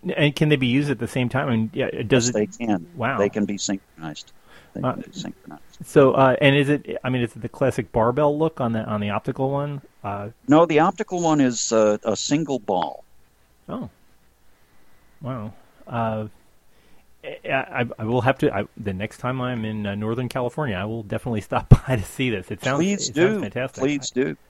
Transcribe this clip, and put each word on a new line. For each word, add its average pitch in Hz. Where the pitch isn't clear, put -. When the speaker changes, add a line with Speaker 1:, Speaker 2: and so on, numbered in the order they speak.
Speaker 1:
And 151
can 156
they 151
be 131
used 143
at 127
the 113
same 123
time? 139
And 110
yeah, 131
it -
does 117
Speaker 2:
Yes, -
Speaker 1:
it 120
Speaker 2:
they 120
can. 92
Speaker 1:
Wow. 117
Speaker 2:
They 101
can 104
be 98
synchronized. -
They -
Speaker 1:
Uh, 127
Speaker 2:
can -
be -
synchronized. -
Speaker 1:
so, 139
uh, 135
and 139
is 143
it, 143
I 127
mean, 127
is 117
it 110
the 117
classic 127
barbell 127
look 156
on 117
the, 110
on 107
the 104
optical 135
one? 143
Uh, 101
Speaker 2:
No, 156
the 156
optical 180
one 156
is, 123
uh, 107
a 107
single 139
ball. -
Speaker 1:
Oh. 233
Wow. 113
Uh, 110
I, -
I, 135
I -
will 120
have 131
to, 143
I, 101
the 101
next 98
time 127
I'm 123
in, 107
uh, 101
Northern 113
California, 123
I 92
will 113
definitely 107
<laughs> -
stop 120
by -
to 101
see 127
this. 95
It 101
sounds, 135
Speaker 2:
Please 190
Speaker 1:
it 120
Speaker 2:
do. 170
Speaker 1:
sounds 214
fantastic. 123
Speaker 2:
Please 143
Speaker 1:
I, 123
Speaker 2:
do. 147